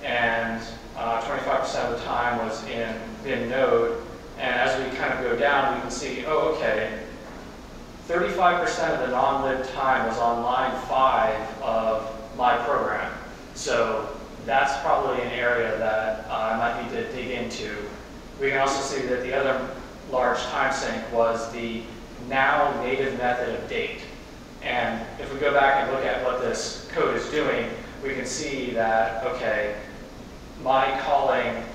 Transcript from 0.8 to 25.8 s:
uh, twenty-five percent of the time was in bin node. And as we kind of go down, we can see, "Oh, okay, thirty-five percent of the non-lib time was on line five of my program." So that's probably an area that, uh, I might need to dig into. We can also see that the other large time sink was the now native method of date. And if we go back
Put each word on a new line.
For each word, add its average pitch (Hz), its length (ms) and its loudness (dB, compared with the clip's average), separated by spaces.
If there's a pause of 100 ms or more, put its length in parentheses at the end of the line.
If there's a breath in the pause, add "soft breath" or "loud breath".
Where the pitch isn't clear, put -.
uh, - 240 0
twenty-five - 380 0
percent - 320 0
of - 60 -2
the - 80 -6
time 120 400 0
was 110 220 -4
in 113 260 -2 (300)
bin 117 240 -2
node. 120 540 4 (360)
And 123 160 0
as 131 240 2
we 131 180 -2
kind 131 160 0
of 127 100 -2
go 117 140 2
down, 143 400 4
we - 60 -4
can 127 80 -6
see, 123 360 -4
"Oh, - 300 2
okay, - 420 0 (1080)
thirty-five 175 520 4
percent - 340 2
of 127 60 -2
the 127 80 0
non-lib 131 560 2 (100)
time 131 320 2
was 113 120 0
on 117 240 2
line 127 300 2 (160)
five 131 480 4 (260)
of 113 460 0 (280)
my 123 220 4
program." - 520 0 (440)
So 113 540 0 (360)
that's 123 380 4
probably 131 400 2
an 117 100 -4
area 117 460 2
that, 110 500 0
uh, - 60 -4
I 110 220 0
might 117 260 0
need 113 100 -6
to 113 200 -4
dig 123 180 -6
into. 107 460 -6 (640)
We 135 100 2
can 135 80 0
also 139 220 2
see 135 260 -2
that 123 160 0
the 127 120 -2
other 135 260 2 (500)
large 127 360 2
time - 260 2
sink 113 280 -2 (120)
was 113 400 2
the 113 300 -4 (460)
now 143 440 4 (100)
native 131 360 0
method 123 360 0
of - 140 -6
date. - 320 -4 (640)
And 113 380 0 (200)
if 135 120 -8
we 131 60 -6
go 143 140 4
back 143 300 6